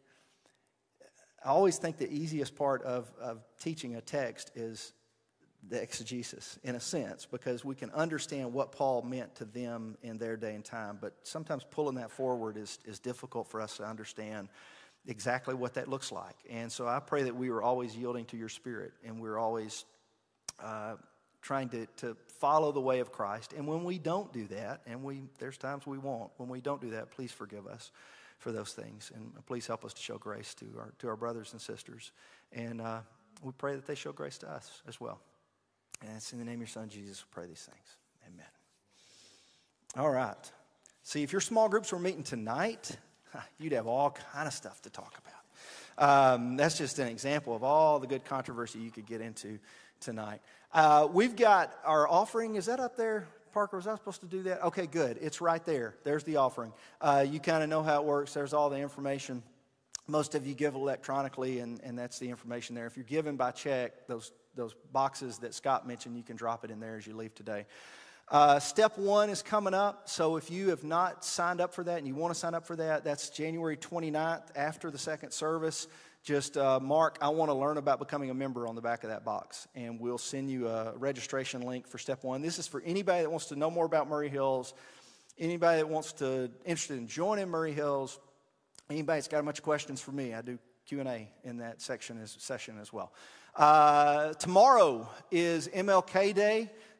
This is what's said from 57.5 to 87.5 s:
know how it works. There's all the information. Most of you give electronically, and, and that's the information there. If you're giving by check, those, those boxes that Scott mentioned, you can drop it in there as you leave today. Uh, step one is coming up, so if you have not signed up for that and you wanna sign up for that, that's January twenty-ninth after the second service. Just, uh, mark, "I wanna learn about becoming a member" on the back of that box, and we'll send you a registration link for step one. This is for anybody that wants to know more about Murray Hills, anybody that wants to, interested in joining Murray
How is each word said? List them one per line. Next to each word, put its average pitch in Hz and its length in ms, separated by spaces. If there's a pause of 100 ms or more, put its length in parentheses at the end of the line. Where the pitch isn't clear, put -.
know 156 160
how 151 160
it 151 60
works. 143 280
There's 143 200
all 147 160
the 139 100
information. 139 640 (640)
Most 151 260
of 135 140
you 143 60
give 139 220
electronically, 135 840
and, 117 240
and 123 160
that's 123 200
the 127 100
information 120 440
there. 117 140
If - 80
you're 131 80
giving 147 320
by 127 160
check, 127 560
those, 113 240 (240)
those 117 180 (180)
boxes 135 480
that 117 140
Scott - 340
mentioned, 120 300
you 120 60
can 113 120
drop 117 300
it 113 60
in 107 80
there 113 180
as 101 80
you 110 100
leave 143 200
today. 104 320 (600)
Uh, 147 320
step 214 380
one 202 320
is 196 140
coming 202 300
up, 202 360
so 160 260
if 156 140
you 185 200
have 151 140
not 165 400
signed 175 380
up 175 120
for 180 100
that 175 160
and 139 80
you 131 80
wanna 165 180
sign 165 200
up 165 120
for 170 100
that, 160 280
that's 147 260
January 160 480
twenty-ninth 160 800
after 156 360
the 139 60
second 151 340
service. 160 560 (360)
Just, 143 340
uh, 135 220
mark, 151 420
"I 143 80
wanna 156 240
learn 143 240
about 143 220
becoming 143 300
a 127 40
member" 127 340
on 113 80
the 117 60
back 117 220
of 110 60
that 107 140
box, 104 500
and 117 260
we'll 120 180
send 135 320
you 127 180
a 113 300
registration 131 640
link 127 260
for 123 100
step - 260
one. 131 180
This 165 180
is - 80
for - 140
anybody 175 400
that 156 80
wants 160 180
to 147 80
know 156 160
more 170 140
about 151 240
Murray 147 200
Hills, 135 440 (640)
anybody 170 400
that 156 100
wants 156 260
to, 131 380 (140)
interested 151 320
in 117 100
joining 185 420
Murray 160 240